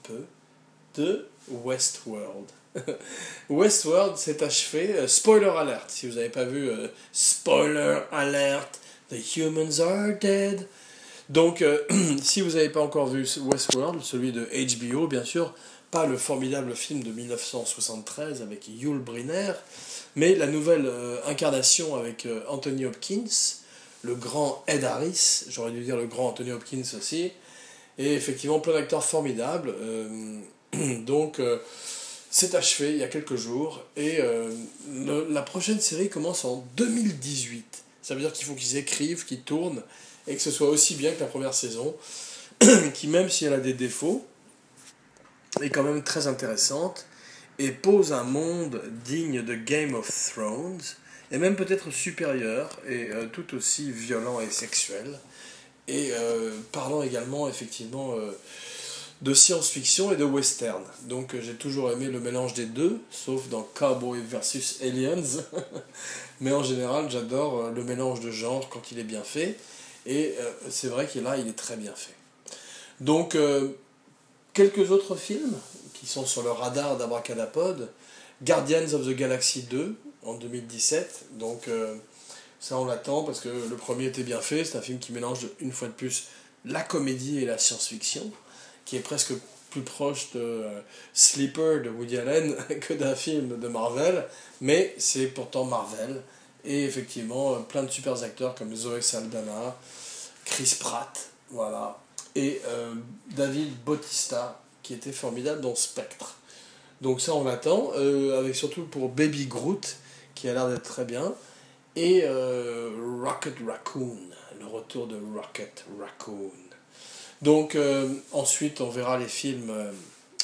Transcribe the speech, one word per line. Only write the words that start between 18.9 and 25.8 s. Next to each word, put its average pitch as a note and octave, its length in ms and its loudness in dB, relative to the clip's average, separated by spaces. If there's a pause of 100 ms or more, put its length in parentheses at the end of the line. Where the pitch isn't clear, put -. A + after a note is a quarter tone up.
Brynner, C3 540 -4 (640)
mais E3+ 180 8
la D3+ 120 6
nouvelle, D3+ 400 4
euh, B2 400 -4
incarnation C#3+ 680 4
avec, A#2 300 -6
euh, A2+ 220 -4
Anthony C3+ 360 -2
Hopkins, G3 400 -2 (800)
le A#2+ 120 -4
grand C3 520 -2
Ed D3 180 2
Harris, C#3+ 640 2
j'aurais A#2 220 -4
dû A#2+ 120 -6